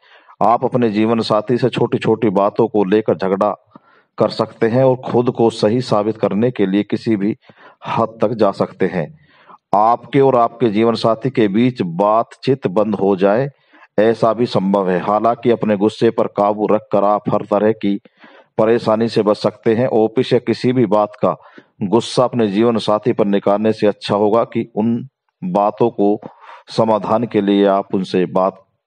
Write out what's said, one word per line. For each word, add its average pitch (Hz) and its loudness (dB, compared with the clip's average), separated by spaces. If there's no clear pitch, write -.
आप 120 2
अपने 120 0
जीवन 110 0
साथी 110 0
से 123 0
छोटी 120 -2
छोटी 110 0
बातों 101 0
को 104 0
लेकर 101 0
झगड़ा 98 -2
कर 107 2
सकते 113 -4
हैं 127 0
और 131 2
खुद 123 -2
को 117 0
सही 110 0
साबित 107 -2
करने 104 0
के 104 -2
लिए 98 0
किसी 110 -4
भी 104 -2
हद 113 -4
तक 110 2
जा 107 0
सकते 95 -4
हैं। 85 -6
आपके 117 2
और 135 4
आपके 117 0
जीवन 113 2
साथी 113 -2
के 110 2
बीच 120 0
बातचीत 104 -2
बंद 104 -2
हो 95 0
जाए, 104 0
ऐसा 113 2
भी 117 -2
संभव 98 0
है। 90 0
हालांकि 113 0
अपने 107 0
गुस्से 107 0
पर 113 0
काबू 104 -2
रखकर 101 0
आप 104 2
हर 104 -2
तरह 104 0
की 101 -4
परेशानी 113 0
से 110 0
बच 104 2
सकते - -2
हैं। 123 0
ऑफिस 110 0
या 123 4
किसी 117 -2
भी 123 2
बात 104 0
का 87 0
गुस्सा 110 0
अपने 117 0
जीवन 113 0
साथी 107 -2
पर 113 -2
निकालने 101 0
से 107 -2
अच्छा 104 -2
होगा 107 2
कि - -6
उन 117 -2
बातों 104 0
को 104 0
समाधान 110 0
के 107 -2
लिए 101 2
आप 98 0
उनसे 92 -2
बात 92 -2